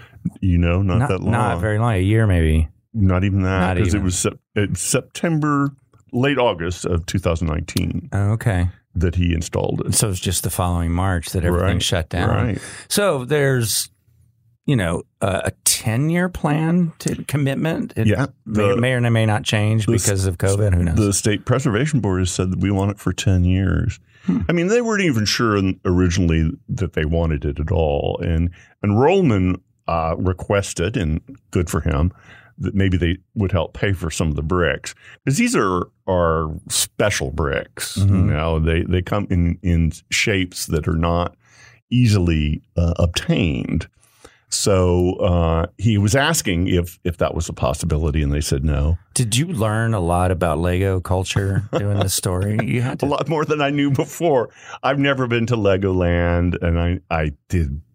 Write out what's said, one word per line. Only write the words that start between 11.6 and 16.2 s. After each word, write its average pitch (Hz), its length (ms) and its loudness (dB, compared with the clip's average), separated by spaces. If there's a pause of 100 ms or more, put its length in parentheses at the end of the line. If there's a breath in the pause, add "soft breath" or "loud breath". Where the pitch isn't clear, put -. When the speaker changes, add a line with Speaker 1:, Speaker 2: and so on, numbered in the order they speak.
Speaker 1:
Right, 104 60 0
Speaker 2:
shut 82 260 -2
down. 90 200 -2
Speaker 1:
right. 107 300 0 (300 loud breath)
Speaker 2:
So 165 360 0
there's, 131 640 0 (760)
you 147 100 2
know, 87 260 -2 (180)
uh, 95 240 -2
a - 60 -2 (140)
ten-year 160 640 0